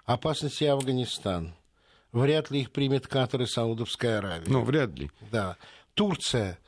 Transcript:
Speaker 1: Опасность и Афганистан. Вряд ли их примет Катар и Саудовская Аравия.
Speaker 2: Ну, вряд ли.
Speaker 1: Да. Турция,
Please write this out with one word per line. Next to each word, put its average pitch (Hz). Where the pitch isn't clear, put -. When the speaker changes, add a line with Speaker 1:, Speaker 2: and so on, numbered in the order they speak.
Speaker 1:
Опасность 143
и 151
Афганистан. 123
Вряд 143
ли 143
их 120
примет 135
Катар 127
и 123
Саудовская 113
Аравия. 87
Speaker 2:
Ну, 131
вряд 127
ли. 71
Speaker 1:
Да. 98
Турция, 127